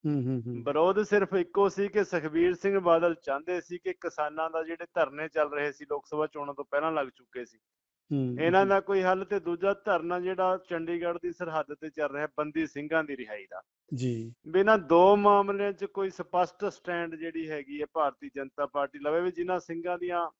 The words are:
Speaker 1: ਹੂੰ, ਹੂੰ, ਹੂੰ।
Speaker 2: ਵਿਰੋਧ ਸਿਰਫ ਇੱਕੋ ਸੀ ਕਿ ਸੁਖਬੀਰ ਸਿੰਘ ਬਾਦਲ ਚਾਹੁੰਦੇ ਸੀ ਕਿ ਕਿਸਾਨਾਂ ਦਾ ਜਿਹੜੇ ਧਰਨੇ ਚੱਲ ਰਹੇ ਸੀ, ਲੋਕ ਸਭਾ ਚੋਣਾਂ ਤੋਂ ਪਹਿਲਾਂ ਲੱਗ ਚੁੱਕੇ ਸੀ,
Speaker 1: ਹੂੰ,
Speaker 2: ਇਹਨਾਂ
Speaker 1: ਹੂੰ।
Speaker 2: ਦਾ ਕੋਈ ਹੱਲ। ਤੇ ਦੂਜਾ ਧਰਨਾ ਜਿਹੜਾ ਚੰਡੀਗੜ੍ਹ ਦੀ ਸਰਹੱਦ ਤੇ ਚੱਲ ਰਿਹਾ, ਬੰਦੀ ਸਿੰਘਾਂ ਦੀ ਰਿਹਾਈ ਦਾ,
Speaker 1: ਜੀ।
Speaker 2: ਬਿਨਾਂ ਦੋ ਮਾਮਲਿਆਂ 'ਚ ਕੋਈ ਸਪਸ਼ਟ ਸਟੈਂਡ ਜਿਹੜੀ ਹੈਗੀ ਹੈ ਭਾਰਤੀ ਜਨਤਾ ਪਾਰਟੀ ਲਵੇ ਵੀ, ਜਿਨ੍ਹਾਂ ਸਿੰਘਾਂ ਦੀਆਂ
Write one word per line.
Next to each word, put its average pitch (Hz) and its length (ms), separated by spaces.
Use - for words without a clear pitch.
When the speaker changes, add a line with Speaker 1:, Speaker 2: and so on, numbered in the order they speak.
Speaker 1:
ਹੂੰ, 147 180
ਹੂੰ, 127 220
ਹੂੰ। 120 180
Speaker 2:
ਵਿਰੋਧ 170 380
ਸਿਰਫ 196 320
ਇੱਕੋ 196 340
ਸੀ 196 200
ਕਿ 202 160
ਸੁਖਬੀਰ 165 500
ਸਿੰਘ 196 260
ਬਾਦਲ 170 340
ਚਾਹੁੰਦੇ 160 460
ਸੀ 175 180
ਕਿ 185 140
ਕਿਸਾਨਾਂ 156 580
ਦਾ 160 120
ਜਿਹੜੇ 165 320
ਧਰਨੇ 151 340
ਚੱਲ 151 220
ਰਹੇ 147 220
ਸੀ, 147 120
ਲੋਕ 143 220
ਸਭਾ 151 200
ਚੋਣਾਂ 143 280
ਤੋਂ 143 100
ਪਹਿਲਾਂ 151 280
ਲੱਗ 143 240
ਚੁੱਕੇ 123 280
ਸੀ, 113 140
Speaker 1:
ਹੂੰ, 127 280
Speaker 2:
ਇਹਨਾਂ 175 200
Speaker 1:
ਹੂੰ। 196 80
Speaker 2:
ਦਾ 196 120
ਕੋਈ 190 220
ਹੱਲ। 185 220
ਤੇ 196 160
ਦੂਜਾ 175 340
ਧਰਨਾ 175 360
ਜਿਹੜਾ 185 380
ਚੰਡੀਗੜ੍ਹ 170 520
ਦੀ 175 100
ਸਰਹੱਦ 156 420
ਤੇ 156 160
ਚੱਲ 147 200
ਰਿਹਾ, 147 180
ਬੰਦੀ 151 280
ਸਿੰਘਾਂ 151 380
ਦੀ 143 120
ਰਿਹਾਈ 107 340
ਦਾ, - 120
Speaker 1:
ਜੀ। 120 380
Speaker 2:
ਬਿਨਾਂ 196 300
ਦੋ 175 380
ਮਾਮਲਿਆਂ 202 560
'ਚ 196 120
ਕੋਈ 196 260
ਸਪਸ਼ਟ 180 600
ਸਟੈਂਡ 170 420
ਜਿਹੜੀ 160 360
ਹੈਗੀ 147 300
ਹੈ 147 120
ਭਾਰਤੀ 143 420
ਜਨਤਾ 139 320
ਪਾਰਟੀ 143 320
ਲਵੇ 151 220
ਵੀ, 180 100
ਜਿਨ੍ਹਾਂ 175 300
ਸਿੰਘਾਂ 170 380
ਦੀਆਂ 175 420